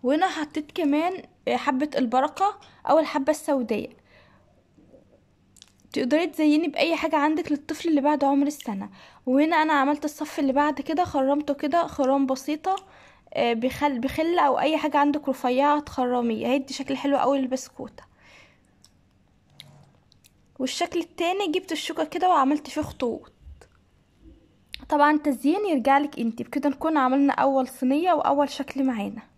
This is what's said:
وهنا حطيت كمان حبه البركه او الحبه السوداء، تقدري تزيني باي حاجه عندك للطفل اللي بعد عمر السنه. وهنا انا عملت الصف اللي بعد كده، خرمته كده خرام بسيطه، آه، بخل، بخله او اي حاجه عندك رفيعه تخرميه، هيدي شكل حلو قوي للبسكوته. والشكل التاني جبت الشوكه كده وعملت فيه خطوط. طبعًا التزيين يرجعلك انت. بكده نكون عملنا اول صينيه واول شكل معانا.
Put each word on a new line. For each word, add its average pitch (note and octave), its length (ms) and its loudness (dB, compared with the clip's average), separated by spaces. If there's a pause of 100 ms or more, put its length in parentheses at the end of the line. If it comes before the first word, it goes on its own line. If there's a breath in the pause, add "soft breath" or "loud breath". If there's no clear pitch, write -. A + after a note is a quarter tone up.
وهنا D#4 260 2
حطيت D4+ 440 -6
كمان E4 500 0 (260)
حبه C4 480 0
البركه C#4 600 0 (320 loud breath)
او D4 80 6
الحبه D4+ 320 0
السوداء، C4+ 600 -2 (2000 soft breath)
تقدري D4 340 2
تزيني D4+ 420 2
باي D#4 280 0
حاجه D#4+ 200 -2
عندك D4+ 360 0
للطفل D4+ 360 -6
اللي D4+ 120 2
بعد D4 240 2
عمر C#4 220 2
السنه. G#3 440 -8 (360 loud breath)
وهنا D4 300 4
انا D#4 160 2
عملت C#4+ 320 2
الصف D4+ 340 -8
اللي C#4 140 0
بعد D4 280 0
كده، D#4+ 240 0
خرمته C#4+ 500 0
كده D4+ 320 0
خرام C#4 400 0
بسيطه، D4+ 500 -4 (580 loud breath)
آه، A#3 180 2
بخل، B3+ 460 -2
بخله D#4+ 440 0
او C#4+ 160 2
اي D#4 200 0
حاجه D4 200 0
عندك D4 300 2
رفيعه C4+ 520 2
تخرميه، B3 680 -2
هيدي C4+ 280 0
شكل C4+ 220 -6
حلو C#4 200 0
قوي C#4 220 2
للبسكوته. C4 640 -6 (2500 soft breath)
والشكل E4+ 420 -4
التاني F4 520 -2
جبت F#4 200 -4
الشوكه D#4+ 320 -4
كده E4+ 240 -2
وعملت D4 420 2
فيه D4+ 100 -6
خطوط. - 520 -6 (1600)
طبعًا D4 240 4
التزيين D4+ 540 2
يرجعلك C#4+ 520 2
انت. A#3 240 -4
بكده C#4+ 260 -2
نكون D#4 280 -2
عملنا C#4 360 4
اول C4+ 360 2
صينيه D4 440 0
واول C#4+ 380 2
شكل C4+ 340 -6
معانا. G#3+ 380 -4 (160)